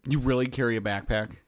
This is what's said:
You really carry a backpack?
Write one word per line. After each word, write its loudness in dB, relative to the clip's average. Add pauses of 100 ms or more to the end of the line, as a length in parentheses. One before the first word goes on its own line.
You 2
really 2
carry 0
a 0
backpack? -2 (160)